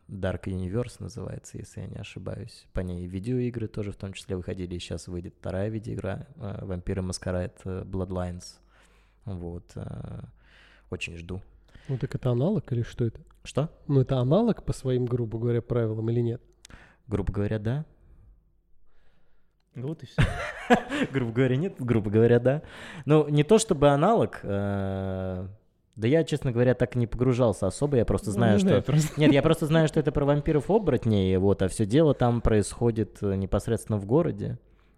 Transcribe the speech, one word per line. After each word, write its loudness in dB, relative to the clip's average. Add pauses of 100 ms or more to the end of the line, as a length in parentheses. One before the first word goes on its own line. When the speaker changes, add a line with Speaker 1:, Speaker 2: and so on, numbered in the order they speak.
Speaker 1:
«Dark -6
Universe» -6
называется, -12
если -14
я -12
не -12
ошибаюсь. -14
По -4
ней -6
видеоигры -4
тоже -8
в -14
том -12
числе -10
выходили, -8
и -8
щас -10
выйдет -10
вторая -6
видеоигра, -8 (100)
э, -10
«Вампиры -6
Маскарад», -6
э, -8
Bloodlines. -8 (680)
Вот, -10
э, -10 (680)
очень -8
жду. -10 (460)
Speaker 2:
Ну -4
так -6
это -2
аналог -2
или 0
что -4
это? -6 (240)
Speaker 1:
Что? -4 (180)
Speaker 2:
Ну 4
это 0
аналог 2
по -4
своим, -2
грубо -2
говоря, 0
правилам -2
или 2
нет? -2 (680)
Speaker 1:
Грубо -2
говоря, -2
да. -4 (1900)
Speaker 3:
Вот -8
и -14
всё. 0 (480)
Speaker 1:
<laughs> 2
Грубо -2
говоря, 2
нет, -2
грубо 0
говоря, 6
да. 2 (440)
Ну, 6
не 4
то 6
чтобы 4
аналог, 2
э, -4 (480)
да -2
я, 4
честно -2
говоря, 4
так -2
и 2
не 2
погружался 2
особо, 0
я 4
просто 0
Speaker 3:
Ну, -2
Speaker 1:
знаю, 4
Speaker 3:
не 6
Speaker 1:
что 4
Speaker 3:
знаю 4
просто. 0
Speaker 1:
Нет, 8
я 6
просто 2
знаю, 4
что 0
это 0
про 0
вампиров-оборотней, 2
вот, 4
а 4
всё -2
дело 6
там 2
происходит, 2
э, 0
непосредственно -2
в -4
городе. 0 (380)